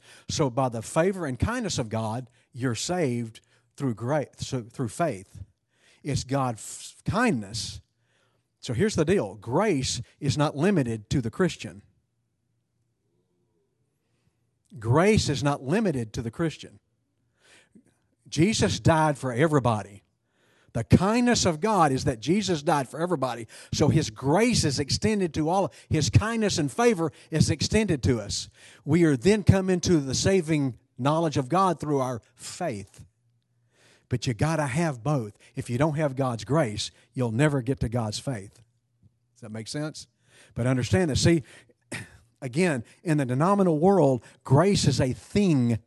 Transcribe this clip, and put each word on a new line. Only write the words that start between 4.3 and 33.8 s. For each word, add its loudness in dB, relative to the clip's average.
so -8
through -8
faith. -6
It's -4
God's -6
kindness. -2
So -8
here's 0
the 2
deal. 0
Grace -2
is -2
not 0
limited 0
to 0
the -4
Christian. -4
Grace 4
is -2
not -2
limited -2
to -8
the -6
Christian. -6
Jesus 2
died 4
for -6
everybody. 0
The -4
kindness 4
of 0
God 4
is -2
that -2
Jesus -2
died 0
for -10
everybody. -4
So 2
his 2
grace 2
is -2
extended 0
to -2
all. 0
His 0
kindness 2
and -2
favor 2
is 0
extended 0
to 2
us. -10
We 2
are 4
then 2
come 4
into 2
the -4
saving 0
knowledge 0
of -2
God 2
through -2
our -4
faith. -10